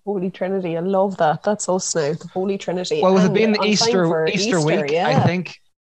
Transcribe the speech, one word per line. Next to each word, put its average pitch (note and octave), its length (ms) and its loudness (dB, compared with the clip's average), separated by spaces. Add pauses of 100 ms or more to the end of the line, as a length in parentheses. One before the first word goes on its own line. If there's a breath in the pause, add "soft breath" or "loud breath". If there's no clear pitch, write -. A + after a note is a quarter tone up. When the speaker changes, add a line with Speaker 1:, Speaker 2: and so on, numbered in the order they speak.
Speaker 1:
Holy G3 280 -4
Trinity, F#3 440 -4
I E3 40 -4
love F#3+ 380 0
that. D#3 260 0
That's G#3 260 -2
us F#3 240 -2
now, D#3 200 0
the E3 200 -10
Holy G3 240 -2
Trinity. F3+ 460 -4
Speaker 2:
Well, F#3 100 4
with F#3+ 80 6
it F#3+ 60 6
Speaker 1:
And G3+ 80 0
Speaker 2:
being A3 160 2
the G#3 100 0
Speaker 1:
I'm G#3 60 0
Speaker 2:
Easter, G#3+ 180 2
Speaker 1:
thankful F#3 240 2
for D#3+ 180 0
Speaker 2:
Easter G3 300 0
Speaker 1:
Easter, D3+ 80 2
Speaker 2:
week, D3+ 240 0
I D3+ 40 0
Speaker 1:
yeah. - 300 2
Speaker 2:
think, F3 320 -2 (300)